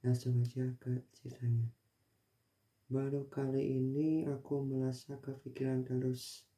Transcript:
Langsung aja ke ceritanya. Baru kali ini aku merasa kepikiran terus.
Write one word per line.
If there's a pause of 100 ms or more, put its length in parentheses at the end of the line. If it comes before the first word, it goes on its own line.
Langsung
aja (160)
ke
ceritanya. (1200)
Baru
kali
ini
aku
merasa
kepikiran
terus.